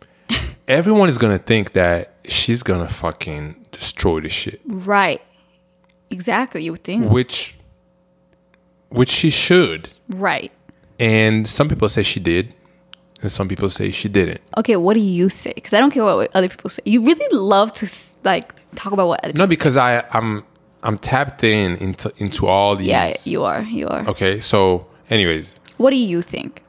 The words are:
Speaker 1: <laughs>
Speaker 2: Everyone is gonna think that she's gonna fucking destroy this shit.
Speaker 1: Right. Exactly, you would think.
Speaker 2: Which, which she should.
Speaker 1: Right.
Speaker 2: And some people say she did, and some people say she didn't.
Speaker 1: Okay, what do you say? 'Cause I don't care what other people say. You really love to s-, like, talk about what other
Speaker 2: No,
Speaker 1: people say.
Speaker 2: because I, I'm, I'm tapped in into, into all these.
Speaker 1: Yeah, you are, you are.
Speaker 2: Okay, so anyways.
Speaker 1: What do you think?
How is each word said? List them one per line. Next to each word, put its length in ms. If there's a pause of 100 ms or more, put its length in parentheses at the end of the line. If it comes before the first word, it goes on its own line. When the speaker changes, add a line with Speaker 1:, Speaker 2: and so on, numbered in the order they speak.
(300)
Speaker 1:
<laughs> 380
Speaker 2:
Everyone 400
is 100
gonna 200
think 360
that 400 (140)
she's 340
gonna 280
fucking 680 (160)
destroy 480
this 140
shit. 320
Speaker 1:
Right. 560 (880)
Exactly, 540
you 80
would 120
think. 280
Speaker 2:
Which, 440 (1300)
which 200
she 200
should. 600 (200)
Speaker 1:
Right. 420 (480)
Speaker 2:
And 480
some 220
people 200
say 140
she 160
did, 340 (680)
and 100
some 160
people 220
say 220
she 160
didn't. 320 (180)
Speaker 1:
Okay, 200
what 160
do 60
you 300
say? 240
'Cause 200
I 60
don't 120
care 120
what 320
other 120
people 220
say. 160
You 180
really 280
love 420
to 120
s-, 280 (100)
like, 300 (220)
talk 180
about 140
what 180
other 80
Speaker 2:
No, 120
Speaker 1:
people 100
say. 40
Speaker 2:
because 180
I, 340
I'm, 320 (400)
I'm 160
tapped 440
in 340
into, 400
into 300
all 280
these. 120
Speaker 1:
Yeah, 240 (140)
you 180
are, 200
you 240
are. 200
Speaker 2:
Okay, 320
so 460 (240)
anyways. 500 (180)
Speaker 1:
What 140
do 60
you 240
think? 480